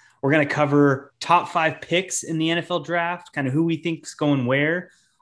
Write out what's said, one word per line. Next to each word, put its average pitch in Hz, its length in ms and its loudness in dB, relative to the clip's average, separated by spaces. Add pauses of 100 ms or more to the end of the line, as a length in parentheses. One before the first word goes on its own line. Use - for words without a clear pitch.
(220)
We're 135 100 2
gonna 151 140 4
cover 143 760 2
top 160 280 2
five 160 340 -2
picks 185 400 -4
in 160 160 -6
the 160 120 -2
N 170 80 -2
F 165 120 -6
L 175 100 -2
draft, 170 540 -6
kinda 135 160 -2
who 156 140 0
we 165 120 0
think's 160 380 -8
going 143 320 0
where. 151 440 0 (300)